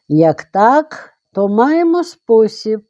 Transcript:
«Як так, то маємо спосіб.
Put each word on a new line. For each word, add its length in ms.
«Як 360
так, 680
то 160
маємо 560
спосіб. 840